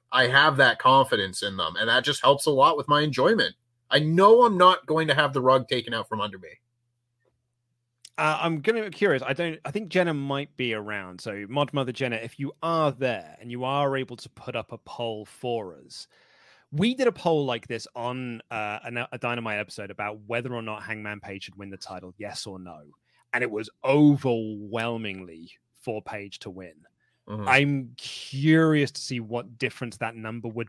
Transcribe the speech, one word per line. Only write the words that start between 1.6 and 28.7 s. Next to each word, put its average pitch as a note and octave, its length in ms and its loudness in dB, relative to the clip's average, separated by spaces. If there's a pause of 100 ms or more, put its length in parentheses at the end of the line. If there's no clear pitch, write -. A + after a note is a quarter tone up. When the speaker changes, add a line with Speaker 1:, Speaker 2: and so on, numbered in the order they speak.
Speaker 1:
and A2 120 0
that A#2+ 160 2
just C#3 180 -2
helps C#3+ 240 4
a D#3 40 4
lot D3 260 4
with C#3+ 100 -6
my D3 140 4
enjoyment. C#3+ 560 0 (340)
I C#3 80 4
know F#3+ 460 8
I'm G#3 140 2
not F3+ 280 6
going D#3 220 0
to C#3+ 60 2
have D3 180 2
the C#3 100 0
rug B2+ 240 6
taken A#2+ 280 -2
out A2 140 -6
from G#2+ 120 -4
under G2+ 180 -4
me. F2+ 100 -20 (1700)
Speaker 2:
Uh, D#3 240 2
I'm E3 180 -2
gonna A3 240 0
be G3+ 60 -10
curious. D3+ 360 2
I C3 60 -2
don't, E3 320 -4
I D3 60 -10
think G#3 180 -6
Jenna F3 260 2
might C#3 420 -4
be A#2+ 180 -2
around. G2+ 460 -8
So G2+ 280 -10
Mod C#3 240 -2
Mother C3 200 -2
Jenna, A#2+ 240 -4
if A2+ 220 -12
you C#3 140 -8 (100)
are D#3+ 300 0
there A#2 480 -4
and A#2+ 100 -16
you B2 140 -8
are C#3 320 0
able B2+ 200 -6
to - 140 -18
put - 240 -12
up A2+ 160 -8
a A#2 80 -14
poll A2 460 -8
for A2 600 -8
us, - 220 -18 (680)
we G3+ 220 2
did B3+ 120 0
a A3+ 60 4
poll D#3+ 340 0
like A#2+ 200 -4
this A2+ 200 -8 (100)
on, B2 540 -6
uh, G#2+ 340 -6
a, A#2+ 280 -8
a B2+ 60 -12
Dynamite A#2 400 -4
episode G#2 320 -10
about G#2 360 -8
whether A#2+ 280 -6
or A#2 80 -6
not A2 200 -10
Hangman G#2 380 -10
Page G2+ 240 -14
should F#2+ 120 -20
win G2 140 -14
the F#2+ 60 -14
title, F#2 420 -16
yes G#2 280 -12
or F#2+ 120 -12
no. F2 220 -16 (520)
And B2 100 0
it B2 80 -2
was G#2 200 -6 (140)
overwhelmingly A2+ 1700 2 (300)
for G#2+ 220 -8
Page G2+ 380 -14
to G#2 100 -12
win. F2+ 240 -16 (540)
Speaker 1:
Mm-hmm. G#2 200 -6
Speaker 2:
I'm C3+ 480 2
curious D#3 960 2